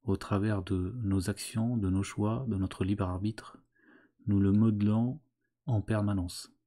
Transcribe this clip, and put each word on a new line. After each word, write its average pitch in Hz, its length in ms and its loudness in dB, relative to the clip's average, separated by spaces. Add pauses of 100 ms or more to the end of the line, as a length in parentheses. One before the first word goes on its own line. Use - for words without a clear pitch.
au 101 120 0
travers 101 480 0
de 92 300 -2 (100)
nos 98 260 2
actions, 113 460 -2
de 101 140 0
nos 95 140 2
choix, 110 440 -2
de 107 80 0
notre 98 300 -2
libre 98 180 0
arbitre. 95 540 -4 (680)
Nous 101 140 4
le 98 140 4
modelons 107 680 2 (460)
en 113 160 0
permanence. 101 720 -2 (140)